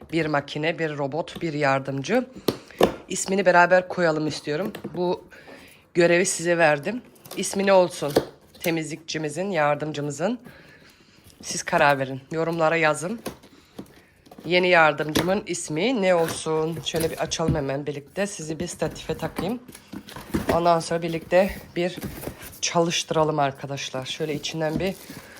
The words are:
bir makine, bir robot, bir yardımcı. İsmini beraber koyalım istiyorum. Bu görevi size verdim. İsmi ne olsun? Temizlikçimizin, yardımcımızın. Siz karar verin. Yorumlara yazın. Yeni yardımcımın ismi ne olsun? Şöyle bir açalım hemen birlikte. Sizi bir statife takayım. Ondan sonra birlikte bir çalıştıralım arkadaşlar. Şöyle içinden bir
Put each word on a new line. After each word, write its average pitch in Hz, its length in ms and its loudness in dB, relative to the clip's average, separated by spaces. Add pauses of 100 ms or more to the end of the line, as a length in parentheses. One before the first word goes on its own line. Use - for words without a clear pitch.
(140)
bir 160 120 2
makine, 151 540 -2
bir 151 180 -4
robot, 143 440 -6
bir 165 120 -4
yardımcı. 139 720 0 (840)
İsmini 190 380 -2
beraber 180 420 6
koyalım 156 400 0
istiyorum. 151 460 -4 (220)
Bu 180 280 -2 (680)
görevi 175 320 6
size 170 320 0
verdim. 165 440 2 (360)
İsmi 196 280 -2
ne 196 80 6
olsun? 170 400 4 (460)
Temizlikçimizin, 160 920 -4
yardımcımızın. 147 880 -2 (1040)
Siz - 200 -8
karar 147 360 4
verin. 135 220 -6 (100)
Yorumlara 165 440 0
yazın. 160 460 0 (1200)
Yeni 180 240 2
yardımcımın 160 800 4
ismi 180 540 -2
ne 185 140 4
olsun? 160 680 0
Şöyle 165 260 -2
bir 165 60 -10
açalım 160 380 0
hemen 139 300 -4
birlikte. 147 420 -6
Sizi 160 320 -8
bir 175 80 -4
statife 160 500 -6
takayım. 185 420 -6 (920)
Ondan 170 260 6
sonra 165 220 -2
birlikte 175 540 2 (200)
bir 175 220 -2 (640)
çalıştıralım 160 760 2
arkadaşlar. 139 680 -4
Şöyle 156 300 -4
içinden 160 440 -4
bir 190 160 -2 (440)